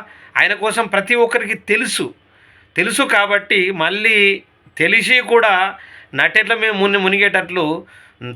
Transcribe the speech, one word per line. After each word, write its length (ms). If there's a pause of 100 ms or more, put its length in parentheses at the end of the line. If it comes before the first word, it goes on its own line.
(380)
ఆయన 160
కోసం 340
ప్రతి 280
ఒక్కరికి 380
తెలుసు, 600 (640)
తెలుసు 260
కాబట్టి 680
మళ్ళీ 720 (340)
తెలిసి 440
కూడా 540 (400)
నట్టేట్ల 380
మేము 240
ముని-, 240
మునిగేటట్లు, 840 (500)